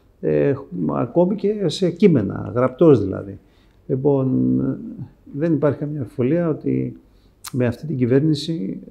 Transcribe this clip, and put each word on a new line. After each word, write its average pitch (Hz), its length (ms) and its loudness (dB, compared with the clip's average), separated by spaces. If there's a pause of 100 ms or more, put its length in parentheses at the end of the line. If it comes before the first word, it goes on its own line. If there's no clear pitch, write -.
(200)
ε, 147 340 2 (400)
ακόμη 170 400 0
και 202 340 -2
σε 175 220 -2
κείμενα, 107 640 2
γραπτός 127 500 4
δηλαδή. 98 340 -6 (480)
Λοιπόν, 135 420 0 (1040)
δεν 160 200 0
υπάρχει 143 260 0
καμία 151 220 -6
αμφιβολία 135 480 0
ότι 131 480 -2 (560)
με 123 140 0
αυτή 120 200 -4
την 151 100 -4
κυβέρνηση, 151 840 0 (100)